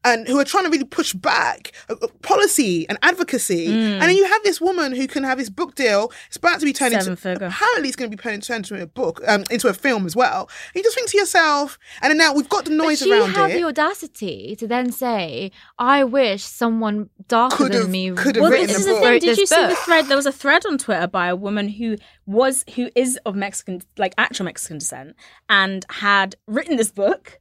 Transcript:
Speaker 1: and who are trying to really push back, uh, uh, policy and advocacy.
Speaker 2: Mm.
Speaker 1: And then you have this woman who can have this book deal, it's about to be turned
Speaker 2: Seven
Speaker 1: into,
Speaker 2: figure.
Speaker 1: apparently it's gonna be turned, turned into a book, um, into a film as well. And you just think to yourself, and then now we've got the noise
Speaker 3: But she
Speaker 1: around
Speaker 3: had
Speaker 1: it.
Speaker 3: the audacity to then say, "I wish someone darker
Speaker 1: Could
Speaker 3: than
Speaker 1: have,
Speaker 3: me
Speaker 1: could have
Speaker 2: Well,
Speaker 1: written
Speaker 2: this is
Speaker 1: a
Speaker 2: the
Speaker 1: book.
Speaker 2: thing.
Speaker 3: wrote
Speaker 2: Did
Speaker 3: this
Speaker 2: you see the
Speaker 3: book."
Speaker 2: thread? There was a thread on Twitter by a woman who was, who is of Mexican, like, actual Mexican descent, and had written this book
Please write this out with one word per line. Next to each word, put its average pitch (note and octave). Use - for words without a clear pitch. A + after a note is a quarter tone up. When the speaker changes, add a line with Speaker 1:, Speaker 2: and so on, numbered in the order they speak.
Speaker 1:
and A3+
who C4
are C#4
trying F#4+
to E4
really C#4+
push -
back, -
uh, A3+
uh, A#3
policy A3+
and -
advocacy. A#3+
Speaker 2:
Mm. G#3+
Speaker 1:
And D4+
then F4+
you G4
have G#4
this F4+
woman E4
who C4
can C#4
have C4
this A#3+
book -
deal, A3
it's -
about E4
to D#4
be C#4
turned B3+
Speaker 2:
Seven F#3+
Speaker 1:
into, F3
Speaker 2:
figure. F#3
Speaker 1:
apparently F4
it's A#3+
gonna A#3+
be G#3+
turned, G#3
turned A3+
into F#3+
a E3+
book, F#3
um, G#3
into A#3+
a G3
film G#3+
as E3
well. G3+
And -
you G4
just A4
think B4
to G4
yourself, D#4
and C#4
then D4+
now D#4
we've C#4+
got G4
the -
noise D#4
Speaker 3:
But C4+
she G4
Speaker 1:
around G#4
Speaker 3:
had G4
Speaker 1:
it. -
Speaker 3:
the F4
audacity G#3+
to A3+
then B3
say, F#3+
"I C4+
wish A3+
someone A3
darker A#3+
Speaker 1:
Could C4+
Speaker 3:
than A#3
Speaker 1:
have, F#3
Speaker 3:
me F#3
Speaker 1:
could A3
have A#3
Speaker 2:
Well, B3
Speaker 1:
written E4
Speaker 2:
this -
is F#4+
Speaker 1:
a -
Speaker 2:
the G#4
Speaker 1:
book. G#4+
Speaker 2:
thing. A#3+
Speaker 3:
wrote A#3+
Speaker 2:
Did F4
Speaker 3:
this A3+
Speaker 2:
you G4
see D#4+
the B3
Speaker 3:
book." F4+
Speaker 2:
thread? D#4+
There C#4
was C#4
a C#4
thread C#4+
on D4
Twitter F3+
by F3+
a F3+
woman G3+
who G#3+
was, C4
who B3
is B3+
of G3
Mexican, G3
like, F#3+
actual A3
Mexican -
descent, C#3
and F#3+
had G3
written A#3+
this A3+
book -